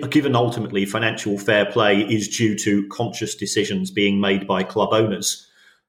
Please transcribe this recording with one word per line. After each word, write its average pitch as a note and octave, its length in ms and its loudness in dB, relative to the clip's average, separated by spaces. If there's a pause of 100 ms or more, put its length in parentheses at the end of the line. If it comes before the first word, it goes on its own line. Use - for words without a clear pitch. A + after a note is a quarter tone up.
given C#3 260 2
ultimately A2 520 0
financial A2 520 -2
fair G#2 280 2
play G#2 360 4
is G#2+ 280 -2
due A2 300 0
to G2+ 280 0
conscious - 480 -6
decisions G2 560 -2
being G2+ 300 2
made G2 260 0
by F#2+ 160 0
club G2+ 300 0
owners, G#2+ 520 0 (440)